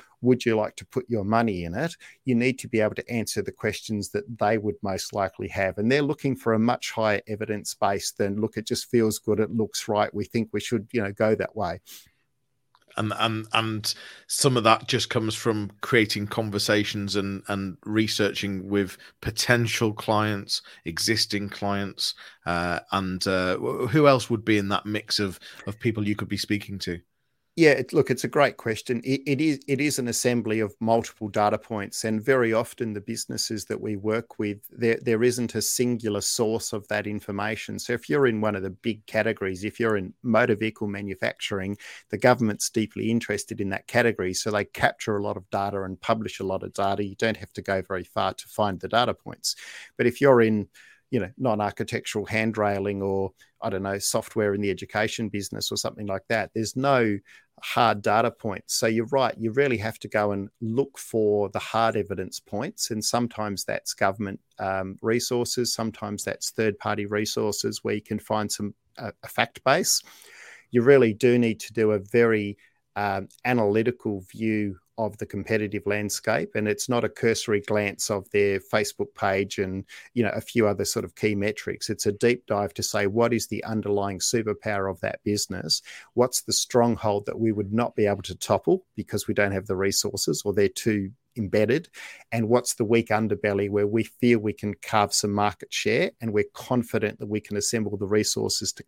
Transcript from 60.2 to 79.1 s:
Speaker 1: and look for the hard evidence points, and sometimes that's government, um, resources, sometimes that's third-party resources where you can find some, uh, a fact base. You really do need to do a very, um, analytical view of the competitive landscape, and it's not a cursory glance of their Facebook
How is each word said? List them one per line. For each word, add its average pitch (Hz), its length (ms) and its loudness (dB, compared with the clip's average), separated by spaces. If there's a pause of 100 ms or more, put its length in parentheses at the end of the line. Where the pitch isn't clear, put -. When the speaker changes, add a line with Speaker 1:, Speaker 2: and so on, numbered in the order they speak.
Speaker 1:
and 98 160 -4 (120)
look 120 380 -2
for 104 520 2
the 95 100 -4
hard 113 360 0
evidence 95 440 -6
points, - 500 -6
and 107 120 -4
sometimes 107 640 -2
that's - 300 -6
government, 98 460 0 (180)
um, 95 440 -4
resources, 120 720 0
sometimes 110 520 -6
that's - 260 -6
third-party 107 560 -2
resources 107 800 -2
where 107 100 0
you 104 80 -4
can 107 160 -4
find 107 320 -2
some, 104 240 -6 (240)
uh, 107 140 -10 (100)
a - 60 -14
fact - 340 -4
base. - 400 2 (720)
You 120 100 6
really 120 320 8
do 123 240 6
need 113 220 2
to - 120 -14
do 107 200 4
a 101 80 2
very, 107 580 2 (380)
um, 98 320 -2 (160)
analytical 110 760 0
view 107 580 -4 (180)
of 107 220 -4
the 107 80 -8
competitive 104 600 -2
landscape, 104 680 -2
and 107 140 0
it's 104 200 -2
not 120 140 2
a 107 60 2
cursory 110 540 0
glance 104 480 -2
of 98 200 -4
their 101 300 4
Facebook - 560 -2